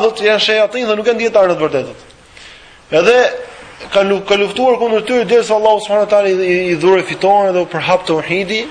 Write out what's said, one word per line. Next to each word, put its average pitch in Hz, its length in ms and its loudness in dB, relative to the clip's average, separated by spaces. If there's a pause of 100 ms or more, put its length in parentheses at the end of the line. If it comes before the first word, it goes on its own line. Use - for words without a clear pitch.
thot, 220 180 -2
"janë 208 260 2
shejatin 214 400 0
dhe 214 100 0
nuk 214 100 -6
janë 233 120 0
dietarë 220 320 2
në 170 60 -2
të 151 80 -4
vërtetë." 139 300 -4 (960)
Edhe 240 400 4 (600)
ka 196 100 2
lu-, 196 180 -2
ka 196 140 -2
luftuar 220 440 0
kundër 226 280 0
tyre 247 180 0
derisa 220 300 0
Allahu 214 260 2
subhanahu 208 260 0
wa 208 40 -8
taala 202 180 2
i, 190 60 2
i, 180 360 0
i 170 60 0
dhuroi 180 260 2
fitoren 196 500 0
dhe 180 80 0
u 170 60 -2
përhap 170 400 -2
tauhidi, 180 640 -4